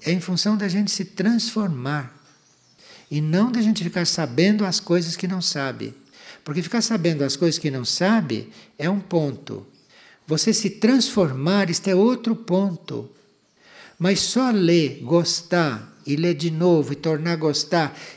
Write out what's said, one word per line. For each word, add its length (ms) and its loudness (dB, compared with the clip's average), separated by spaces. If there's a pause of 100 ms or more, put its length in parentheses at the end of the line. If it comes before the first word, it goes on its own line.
é 80 -2
em 100 0
função 360 0
da 120 -2
gente 220 0
se 140 -4
transformar. 1120 -2 (920)
E 100 -2
não 320 2
da 80 0
gente 240 2
ficar 220 -2
sabendo 580 2
as 160 -2
coisas 340 0
que 140 -6
não 140 -4
sabe. 520 -6 (480)
Porque 200 -4
ficar 180 -2
sabendo 420 0
as 140 -2
coisas 220 2
que 120 -4
não 140 -4
sabe 640 0 (300)
é 100 -4
um 100 0
ponto. 680 -4 (600)
Você 280 2
se 160 -2
transformar, 1000 2
isto 200 -4
é 60 2
outro 400 2
ponto. 760 -4 (880)
Mas 220 2
só 300 0
ler, 520 4
gostar, 920 0 (120)
e 120 -2
ler 180 0
de 160 -2
novo, 420 4
e 40 -6
tornar 360 -2
a 40 0
gostar, 600 0 (200)